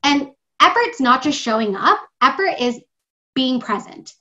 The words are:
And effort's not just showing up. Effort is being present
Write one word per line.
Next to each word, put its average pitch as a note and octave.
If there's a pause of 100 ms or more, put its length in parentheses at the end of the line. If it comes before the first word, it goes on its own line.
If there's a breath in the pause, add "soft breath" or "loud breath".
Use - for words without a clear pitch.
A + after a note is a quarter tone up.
And C#4+ (340)
effort's A#4
not B3
just -
showing A3
up. E4 (240)
Effort D#4+
is B3 (560)
being B3+
present -